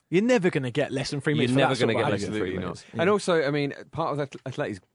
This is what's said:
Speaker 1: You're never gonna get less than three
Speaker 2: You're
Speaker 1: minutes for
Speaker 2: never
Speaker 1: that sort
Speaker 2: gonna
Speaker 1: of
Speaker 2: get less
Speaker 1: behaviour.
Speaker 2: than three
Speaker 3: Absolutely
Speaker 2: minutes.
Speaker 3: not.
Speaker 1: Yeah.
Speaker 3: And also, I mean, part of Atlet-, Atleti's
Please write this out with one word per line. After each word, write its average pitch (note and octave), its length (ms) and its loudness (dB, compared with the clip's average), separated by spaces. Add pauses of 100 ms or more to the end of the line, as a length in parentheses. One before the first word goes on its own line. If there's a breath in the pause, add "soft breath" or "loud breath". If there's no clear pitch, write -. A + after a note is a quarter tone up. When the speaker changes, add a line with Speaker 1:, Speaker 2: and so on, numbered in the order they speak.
(120)
Speaker 1:
You're G3 120 2
never A#3 260 4
gonna C3 220 -2
get C#3+ 180 0
less C3+ 220 -4
than C#3+ 80 -2
three D3 140 0
Speaker 2:
You're D3 80 2
Speaker 1:
minutes B2 100 2
for C3 80 4
Speaker 2:
never C3+ 140 6
Speaker 1:
that - 40 0
sort A#2 140 2
Speaker 2:
gonna - 80 0
Speaker 1:
of - 60 2
Speaker 2:
get - 40 0
less G2+ 120 -2
Speaker 1:
behaviour. F#2+ 100 -4
Speaker 2:
than G#2+ 80 -2
three F#2 160 -2
Speaker 3:
Absolutely F2+ 100 -4
Speaker 2:
minutes. - 220 -10
Speaker 3:
not. - 80 -16
Speaker 1:
Yeah. - 60 0
Speaker 3:
And F#3 80 4
also, F3 360 2
I C#3+ 60 0
mean, C#3+ 220 0 (180)
part C#3+ 260 -4
of C#3+ 100 -4
Atlet-, - 140 -16 (100)
Atleti's G#2+ 280 -6 (140)